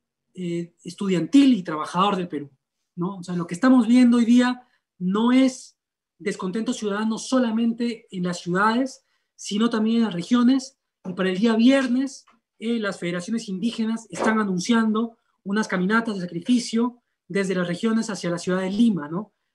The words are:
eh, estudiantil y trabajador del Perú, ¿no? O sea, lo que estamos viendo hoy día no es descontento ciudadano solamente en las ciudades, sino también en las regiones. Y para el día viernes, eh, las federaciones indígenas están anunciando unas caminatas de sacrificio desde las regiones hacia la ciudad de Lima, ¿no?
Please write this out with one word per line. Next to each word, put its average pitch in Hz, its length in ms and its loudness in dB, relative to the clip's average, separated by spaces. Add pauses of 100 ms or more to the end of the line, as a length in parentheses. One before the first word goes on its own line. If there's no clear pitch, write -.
(360)
eh, 170 460 -8
estudiantil 196 720 2
y 185 80 -2
trabajador 180 540 0
del 175 120 -4
Perú, 143 220 -10 (460)
¿no? 190 220 -4
O 175 40 -12
sea, 180 140 -6
lo 170 100 -4
que 180 80 -10
estamos 254 320 4
viendo 240 300 6
hoy 240 80 4
día 247 420 4 (320)
no 202 320 0
es 262 460 2 (420)
descontento 196 540 -4
ciudadano 214 460 -4
solamente 233 920 -2
en 180 140 -6
las 175 160 -4
ciudades, 220 640 0 (320)
sino 214 320 -2
también 226 300 0
en 226 60 2
las 196 100 -2
regiones. 247 640 0 (260)
Y 185 80 -10
para 185 180 -2
el 185 80 -4
día 226 160 2
viernes, 262 680 2 (340)
eh, 233 200 -4
las 202 200 -6
federaciones 180 500 -6
indígenas 220 600 -4
están 220 300 -2
anunciando 220 800 0 (260)
unas 208 240 -2
caminatas 208 480 -2
de 180 60 -8
sacrificio 233 800 -2 (260)
desde 190 260 -2
las 180 120 -2
regiones 220 440 -2
hacia 180 200 -6
la 175 80 -2
ciudad 185 220 -2
de 185 100 -4
Lima, 202 380 2
¿no? 180 240 -8 (220)